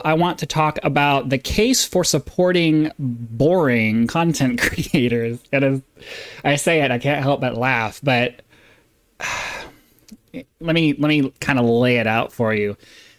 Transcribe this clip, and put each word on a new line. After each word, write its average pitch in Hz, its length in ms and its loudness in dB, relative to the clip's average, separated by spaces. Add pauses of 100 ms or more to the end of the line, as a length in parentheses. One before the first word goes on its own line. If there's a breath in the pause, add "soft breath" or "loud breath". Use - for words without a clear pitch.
I 156 80 2
want 165 280 0
to 156 60 -6
talk 156 360 0
about 143 480 0
the 135 80 0
case 240 480 0
for 180 180 0
supporting 160 920 2
boring 120 1080 0
content 147 540 0
<laughs> - 0 -
creators. 120 760 -2 (120)
And 139 140 0
as 135 180 0 (600 loud breath)
I 143 120 2
say 160 260 2
it, 131 80 0
I 123 80 0
can't 143 240 -2
help 135 180 0
but 123 160 -2
laugh, 117 460 -2
but 127 400 0 (760 soft breath)
<sighs> - 1160 -12
let - 400 -6
me, 160 180 2
let 147 160 0
me 147 320 0
kinda 135 220 0
lay 120 340 4
it 113 100 0
out 113 280 -2
for 110 180 0
you. 104 240 -2 (420 loud breath)